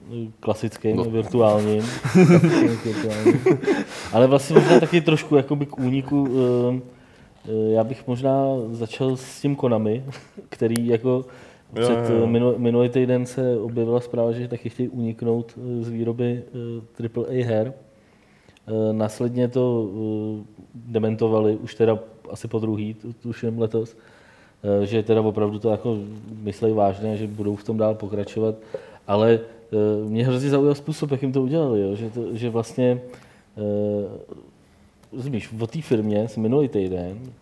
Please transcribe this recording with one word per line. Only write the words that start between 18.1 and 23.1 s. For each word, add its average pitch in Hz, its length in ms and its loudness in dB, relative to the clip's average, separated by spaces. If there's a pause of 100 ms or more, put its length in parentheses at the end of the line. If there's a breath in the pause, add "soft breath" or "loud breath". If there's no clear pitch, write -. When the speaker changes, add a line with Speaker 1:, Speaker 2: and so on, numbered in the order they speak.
Speaker 1:
Eh, 110 260 0
následně 120 560 -2
to, 120 440 0
eh, 107 520 -4 (300)
dementovali, 110 840 2
už - 180 -10
teda 113 240 4 (320)
asi - 180 -12
po 113 100 -4
druhý, 107 360 -4
tu-, 113 180 -14